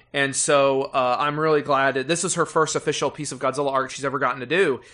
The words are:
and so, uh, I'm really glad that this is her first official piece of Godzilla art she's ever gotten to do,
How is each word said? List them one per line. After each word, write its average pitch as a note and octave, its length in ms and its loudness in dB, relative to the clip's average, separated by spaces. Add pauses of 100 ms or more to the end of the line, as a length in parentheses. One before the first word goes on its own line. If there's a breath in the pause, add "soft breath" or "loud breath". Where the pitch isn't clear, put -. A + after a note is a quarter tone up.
(120 loud breath)
and C#3 220 0
so, C#3 480 2
uh, B2+ 380 0
I'm D3 180 -2
really D#3 240 2
glad C3+ 320 2
that C3 140 -2
this E3 160 0
is F#3 100 -2
her E3 120 0
first D#3 280 0
official D3 380 -2
piece D3 180 -10
of C3 80 -10
Godzilla C#3 320 -2
art C3 220 -2
she's C3+ 120 -10
ever C3+ 140 -2
gotten C3 220 -2
to B2 60 -10
do, D3+ 340 2 (140 loud breath)